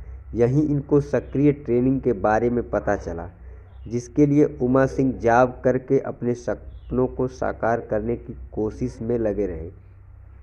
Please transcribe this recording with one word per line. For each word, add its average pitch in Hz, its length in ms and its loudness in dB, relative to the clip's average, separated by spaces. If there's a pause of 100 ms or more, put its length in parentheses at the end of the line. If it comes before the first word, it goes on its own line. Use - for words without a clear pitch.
(340)
यहीं 120 300 2
इनको 147 380 2
सक्रिय 139 500 2
ट्रेनिंग 127 500 0
के 123 120 2
बारे 107 360 2
में 120 200 -2
पता 104 260 0
चला, 85 340 -8 (580)
जिसके 120 380 2
लिए 147 360 4
उमा 131 240 4
सिंह 135 280 0
जॉब 117 500 4
करके 135 360 2
अपने 120 340 -2
सपनों - 760 -4
को 127 200 -2
साकार 110 520 -2
करने 113 360 -2
की 123 180 -12 (200)
कोशिश 107 480 -4
में 117 160 0
लगे 104 280 0
रहे। 85 260 -8 (720)